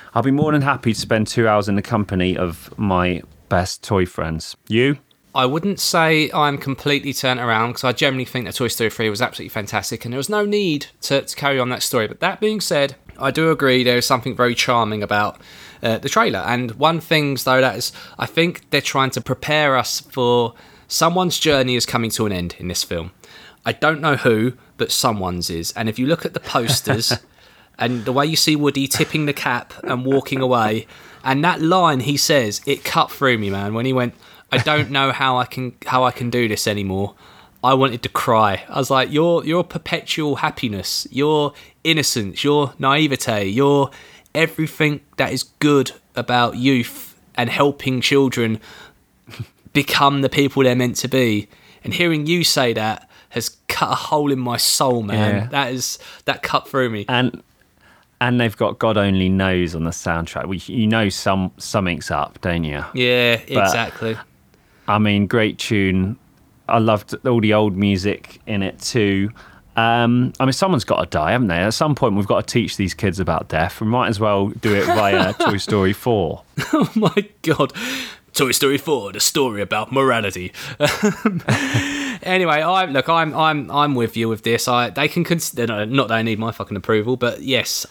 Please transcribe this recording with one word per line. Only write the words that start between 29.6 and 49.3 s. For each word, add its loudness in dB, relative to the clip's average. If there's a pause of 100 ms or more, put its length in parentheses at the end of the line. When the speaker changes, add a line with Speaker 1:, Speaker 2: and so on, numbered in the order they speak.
Speaker 2:
and -4
walking 0
away, 2 (380)
and 0
that 2
line 4
he 0
says, 2
it -2
cut 0
through 2
me, -2
man, -4
when -2
he 0
went, 0 (380)
"I 2
don't 0
know 2
how 0
I 0
can, -8 (120)
how 2
I 2
can -6
do 0
this -2
anymore." -2 (500)
I 6
wanted 0
to -6
cry. 2
I -6
was -2
like, 2
"Your, 2
your 0
perpetual -4
happiness, -4
your 0 (280)
innocence, 0
your 2
naivete, 0
your 2 (440)
everything -2 (160)
that -2
is -4
good 2 (240)
about 0
youth -2 (180)
and 0
helping 0
children 2 (1120)